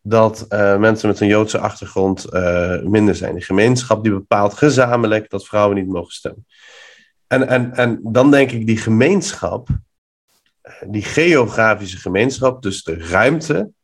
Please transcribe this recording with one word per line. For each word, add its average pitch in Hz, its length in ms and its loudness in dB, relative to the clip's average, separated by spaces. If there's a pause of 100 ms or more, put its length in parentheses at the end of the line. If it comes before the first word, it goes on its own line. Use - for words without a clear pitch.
dat, 110 480 2
eh, 101 280 2
mensen 107 320 2
met 98 120 -2
een 104 60 2
Joodse 104 320 2
achtergrond, - 640 -4
eh, 87 580 -2
minder 104 320 2
zijn. 90 200 -8
Die 87 100 -10
gemeenschap 110 580 0
die 110 100 0
bepaalt 101 420 -2
gezamenlijk 120 760 2
dat 101 160 -10
vrouwen 104 300 0
niet 95 120 -4
mogen 87 240 -8
stemmen. - 340 -14 (800)
En, 131 220 0
en, 127 260 0
en 117 280 0
dan 120 280 2
denk 139 200 4
ik, 113 160 -6
die 113 100 2
gemeenschap, 123 920 0 (920)
eh, - 120 -20 (140)
die 101 160 -6
geografische 110 960 0
gemeenschap, 123 640 -2
dus 95 200 -6
de 82 160 -8
ruimte 147 720 0 (120)